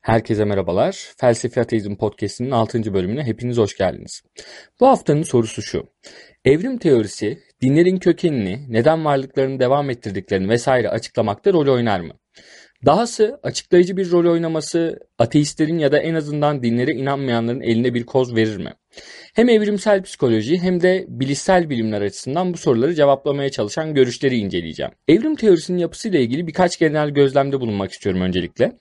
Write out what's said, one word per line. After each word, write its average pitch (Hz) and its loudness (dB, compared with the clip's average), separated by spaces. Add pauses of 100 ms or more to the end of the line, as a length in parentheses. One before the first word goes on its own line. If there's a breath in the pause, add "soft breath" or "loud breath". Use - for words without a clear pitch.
Herkese 110 0
merhabalar. 101 -2
Felsefi 120 0
Ateizm 104 -4
Podcast'inin 110 -6
altıncı 113 -2
bölümüne 98 -2
hepiniz 120 -4
hoş 104 0
geldiniz. - -4 (580 loud breath)
Bu 254 6
haftanın 160 2
sorusu 113 -2
şu. - -8 (600 loud breath)
Evrim 190 2
teorisi, 117 0 (220)
dinlerin 170 4
kökenini, 143 -2
neden 156 2
varlıklarını 135 -2
devam 135 2
ettirdiklerini 98 -4
vesaire 117 2
açıklamakta 117 -2
rol 143 2
oynar 113 0
mı? 82 -12 (720 soft breath)
Dahası 220 2
açıklayıcı 180 2
bir 180 -2
rol 175 4
oynaması 165 -2 (180)
ateistlerin 151 0
ya 147 2
da 147 4
en 165 -2
azından 147 -2
dinlere 120 0
inanmayanların 131 -2
eline 120 0
bir 117 -4
koz 123 -2
verir 110 0
mi? 82 -12 (600 loud breath)
Hem 240 4
evrimsel 208 2
psikoloji 123 0
hem 180 0
de 185 2
bilişsel 143 0
bilimler 110 -2
açısından 156 -4
bu 175 -8
soruları 143 0
cevaplamaya 143 0
çalışan 156 -6
görüşleri 127 2
inceleyeceğim. 87 -4 (160)
Evrim 226 4
teorisinin 180 2
yapısıyla 175 -4
ilgili 135 -2
birkaç 175 -2
genel 151 0
gözlemde 139 2
bulunmak 101 -2
istiyorum 92 -2
öncelikle. 92 -2